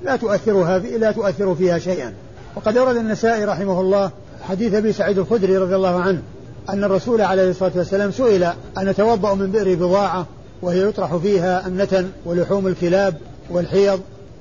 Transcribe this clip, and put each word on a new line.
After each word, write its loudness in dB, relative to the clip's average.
لا 0
تؤثرها 2
في... -4
لا 2
تؤثر 0
فيها 2
شيئا. -4
وقد 0
أورد 4
النسائي 0
رحمه -2
الله 2
حديث -2
أبي 2
سعيد 0
الخدري 2
رضي 2
الله 2
عنه 0
أن -2
الرسول 2
عليه 4
الصلاة 0
والسلام 0
سئل: 2
"أن -2
أتوضأ 2
من -2
بئر 2
بضاعة 0
وهي 0
يطرح -2
فيها 0
النتن 0
ولحوم 0
الكلاب 0
والحيض؟" 2